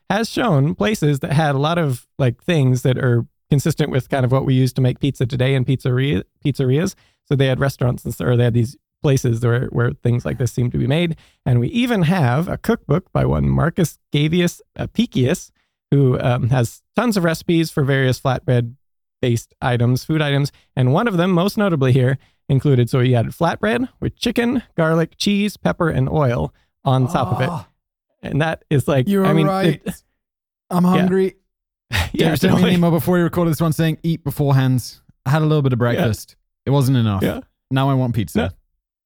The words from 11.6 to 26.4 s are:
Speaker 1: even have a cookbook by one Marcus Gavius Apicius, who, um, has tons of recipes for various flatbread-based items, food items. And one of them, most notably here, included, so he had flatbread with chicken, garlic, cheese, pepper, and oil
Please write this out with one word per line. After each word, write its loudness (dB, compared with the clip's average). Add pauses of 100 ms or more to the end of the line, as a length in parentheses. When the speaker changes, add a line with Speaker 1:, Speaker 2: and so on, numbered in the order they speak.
Speaker 1:
even 0
have 0
a -6
cookbook -2
by 0
one 0
Marcus 0 (140)
Gavius 0 (160)
Apicius, -2 (400)
who, 2
um, 0
has -2 (140)
tons 0
of -2
recipes 0
for -2
various 0
flatbread-based -4
items, 0
food -2
items. -2 (240)
And 2
one 2
of -2
them, 2
most 0
notably 2
here, 2 (320)
included, 2
so 0
he 2
had 2
flatbread -2 (100)
with -6
chicken, -2 (120)
garlic, 0
cheese, -2
pepper, -2
and 0
oil -2 (300)